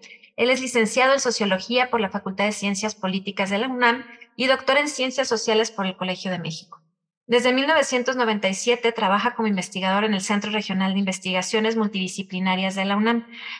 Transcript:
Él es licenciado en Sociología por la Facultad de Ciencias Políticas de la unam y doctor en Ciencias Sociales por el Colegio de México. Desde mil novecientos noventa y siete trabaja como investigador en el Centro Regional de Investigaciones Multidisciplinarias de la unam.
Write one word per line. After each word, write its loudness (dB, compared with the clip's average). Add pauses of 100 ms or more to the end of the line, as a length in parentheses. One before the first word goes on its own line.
(360)
Él 2
es 2
licenciado 2
en 2
Sociología 0
por -2
la -2
Facultad -4
de 0
Ciencias -4
Políticas -4
de -2
la -2
unam 2 (320)
y 0
doctor 2
en 2
Ciencias -2
Sociales 2
por -4
el -4
Colegio -4
de -4
México. -12 (480)
Desde 4
mil 2
novecientos 2
noventa 0
y 0
siete 2
trabaja 2
como 0
investigador 0
en 2
el 0
Centro -2
Regional 0
de 0
Investigaciones 0
Multidisciplinarias -2
de -2
la 2
unam. 2 (320)